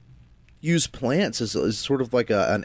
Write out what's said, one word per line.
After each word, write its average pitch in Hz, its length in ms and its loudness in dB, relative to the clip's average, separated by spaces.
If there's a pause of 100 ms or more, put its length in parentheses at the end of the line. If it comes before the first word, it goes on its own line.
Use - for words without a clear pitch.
(600)
use 165 260 2
plants 135 560 0
as, 107 120 -4
as 98 220 0
sort 135 240 -2
of 123 140 -2
like 120 160 2
a, 101 240 2
an 104 100 -2